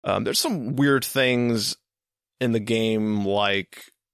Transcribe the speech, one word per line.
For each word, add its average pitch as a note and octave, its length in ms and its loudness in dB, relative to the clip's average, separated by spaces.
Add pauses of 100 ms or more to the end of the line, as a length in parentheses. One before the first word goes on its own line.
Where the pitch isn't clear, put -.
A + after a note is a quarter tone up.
Um, G2 200 -2
there's G2 160 -2
some C#3+ 360 -4
weird C#3 280 2
things A#2+ 720 0 (640)
in A#2+ 140 0
the A2+ 60 2
game, G#2+ 640 0
like G2+ 680 -2 (220)